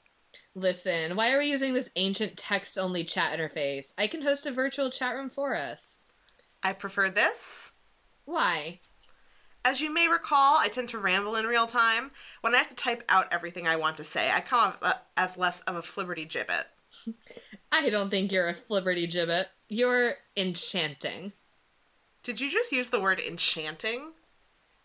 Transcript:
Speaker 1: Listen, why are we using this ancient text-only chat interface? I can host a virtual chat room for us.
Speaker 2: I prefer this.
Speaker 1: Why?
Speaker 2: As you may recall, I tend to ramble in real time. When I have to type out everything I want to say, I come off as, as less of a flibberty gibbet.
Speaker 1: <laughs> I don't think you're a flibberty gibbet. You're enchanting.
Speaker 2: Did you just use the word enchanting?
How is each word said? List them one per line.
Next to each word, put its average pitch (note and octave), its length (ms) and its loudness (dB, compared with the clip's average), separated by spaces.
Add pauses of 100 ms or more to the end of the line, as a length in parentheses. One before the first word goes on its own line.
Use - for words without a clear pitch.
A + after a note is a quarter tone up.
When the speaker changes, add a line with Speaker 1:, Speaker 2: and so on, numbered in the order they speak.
(560)
Speaker 1:
Listen, F3+ 600 0
why A3+ 160 2
are C#4 80 4
we D4 80 2
using C4+ 260 0
this B3+ 220 -2
ancient G3 420 0
text-only F#3 680 -2
chat D#3+ 320 -2
interface? C#3+ 600 -4
I G#3 100 0
can D#4+ 140 -6
host C#4 240 0
a C#4+ 60 -4
virtual C4 400 -2
chat B3 240 -4
room C4+ 160 -8
for C#4 240 -4
us. C#3 420 -8 (640)
Speaker 2:
I F#3+ 120 0
prefer F#3+ 360 0
this. - 640 0 (520)
Speaker 1:
Why? F#3 540 0 (840)
Speaker 2:
As C4 160 0
you D4+ 100 -4
may E4+ 160 4
recall, D4+ 520 6
I A#3+ 80 2
tend A#3+ 220 -4
to A3+ 100 -6
ramble G3+ 360 0
in A3 100 0
real A#3 200 4
time. A#3 460 2 (300)
When - 120 0
I A3 60 8
have D4 80 2
to B3 80 -12
type A#3 340 -2
out F#3 220 6
everything E3+ 360 -4
I D#3+ 100 4
want D#3 200 0
to D3+ 60 -8
say, B2+ 280 2
I D#3+ 100 4
come B3 180 2
off G3 240 2
as, F3+ 100 4 (240)
as F#3 200 0
less F3+ 240 0
of F#3 140 -4
a E3+ 60 -4
flibberty F3 480 -6
gibbet. F2+ 380 -2 (400)
Speaker 1:
<laughs> - 640 -14
I D4 180 4
don't G3+ 220 0
think G3 200 0
you're F#3 180 2
a F3 40 -2
flibberty F3+ 580 0
gibbet. E3+ 360 0 (220)
You're A#3+ 440 2 (240)
enchanting. E3 960 -4 (880)
Speaker 2:
Did A3 180 -8
you C4+ 120 -4
just A#4 200 0
use B3+ 200 0
the A#3 100 2
word F#3+ 180 2
enchanting? E3+ 920 -4 (720)